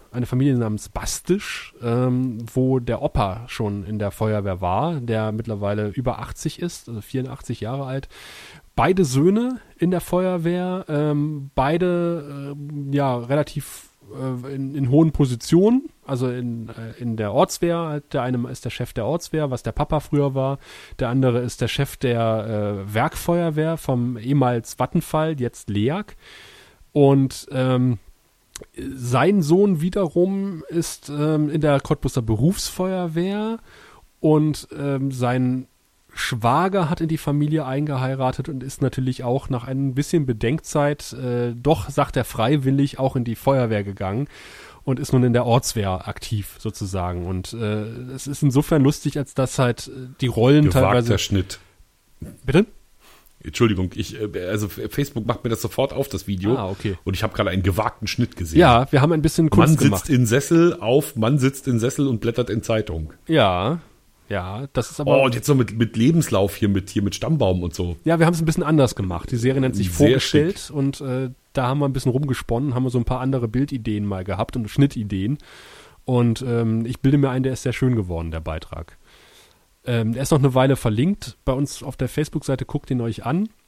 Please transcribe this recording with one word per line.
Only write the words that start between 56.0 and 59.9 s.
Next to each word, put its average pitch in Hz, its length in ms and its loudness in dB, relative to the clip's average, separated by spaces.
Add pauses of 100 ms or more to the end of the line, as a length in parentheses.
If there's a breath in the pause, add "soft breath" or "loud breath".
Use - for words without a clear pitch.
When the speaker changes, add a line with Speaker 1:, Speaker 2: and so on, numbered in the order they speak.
Speaker 2:
das - 180 -8
Video. 101 280 0
Speaker 1:
Ah, 104 140 -2
okay. 98 260 -4 (100)
Speaker 2:
Und 95 100 0
ich 90 80 -4
habe 107 100 -2
gerade 101 160 0
einen 92 140 2
gewagten 101 440 0
Schnitt - 280 -2
gesehen. 80 240 2
Speaker 1:
Ja, 131 320 8
wir 135 100 4
haben 151 120 4
ein 156 100 0
bisschen 160 260 2
Kunst - 80 4
Speaker 2:
Mann 135 120 8 (100)
sitzt - 40 2
Speaker 1:
gemacht. 104 260 4